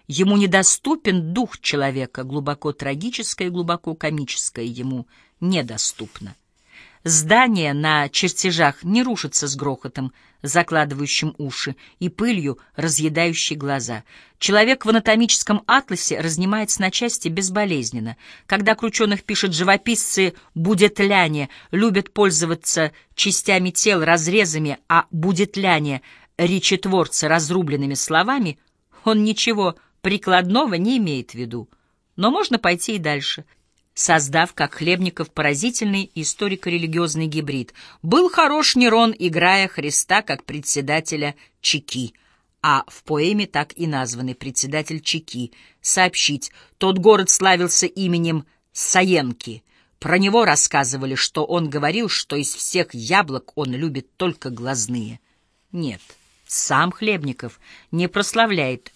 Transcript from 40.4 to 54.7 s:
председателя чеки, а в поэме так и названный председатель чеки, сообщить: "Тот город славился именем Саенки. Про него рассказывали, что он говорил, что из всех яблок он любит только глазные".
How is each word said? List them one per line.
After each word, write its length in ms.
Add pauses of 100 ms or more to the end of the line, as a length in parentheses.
председателя 880 (260)
чеки, 540 (480)
а 260
в 160
поэме 440
так 280
и 120
названный 480
председатель 640
чеки, 520 (280)
сообщить: 720 (260)
"Тот 220
город 320
славился 560
именем 580 (280)
Саенки. 920 (340)
Про 220
него 260
рассказывали, 720
что 300
он 220
говорил, 420
что 260
из 180
всех 400
яблок 600
он 180
любит 440
только 340
глазные". 680 (520)